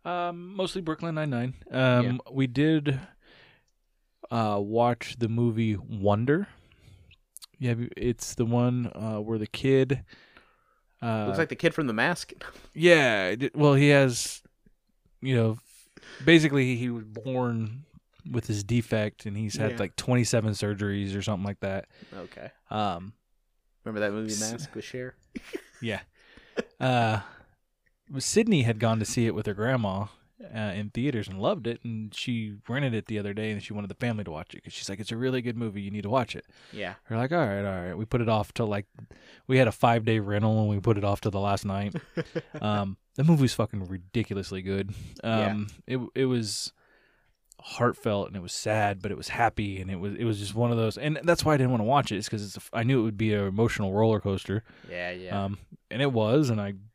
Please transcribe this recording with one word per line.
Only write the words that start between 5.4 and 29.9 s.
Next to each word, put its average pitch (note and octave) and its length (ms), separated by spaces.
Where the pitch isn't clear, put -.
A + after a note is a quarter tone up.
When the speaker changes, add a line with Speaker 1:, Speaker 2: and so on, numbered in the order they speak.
Speaker 1:
Wonder. A2 720
Yeah, A#2+ 160
it's - 380
the B2 100
one, A#2+ 500
uh, G#2+ 260
where A2 180
the G#2+ 80
kid, C3+ 580
uh, A2 240
Speaker 2:
Looks - 120
like D#3+ 100
the B2+ 80
kid - 180
from D3+ 120
The A#2 60
Mask. C3+ 400
<laughs> - 200
Speaker 1:
Yeah, C#3 560
it, B2 260
well, C#3+ 180
he C#3+ 140
has, C#3 540
you C3 120
know, A2+ 240
basically, C#3 520
he A#2+ 140
was A#2 140
born A#2 800
with A#2+ 160
his G2+ 180
defect, A2 640
and G2+ 100
he's G#2+ 200
had, A2 160
Speaker 2:
Yeah. A#2 60
Speaker 1:
like, F#2+ 180
twenty-seven A#2 560
surgeries G2+ 640
or G2+ 60
something G2 220
like G2+ 160
that. G2 260
Speaker 2:
Okay. F#2+ 360
Speaker 1:
Um, G2+ 420
Speaker 2:
Remember G#2+ 160
that G#2 120
movie G#2+ 200
Speaker 1:
s- G#2 80
Speaker 2:
Mask C#3 220
with A2 100
Cher? B2+ 300
Speaker 1:
<laughs> - 360
Yeah. A2 200
Uh, A#2 400
Sydney G#3 440
had A2+ 160
gone A2+ 200
to G#2+ 60
see A#2 220
it G#2+ 80
with G#2 120
her G#2 80
grandma, G#2+ 520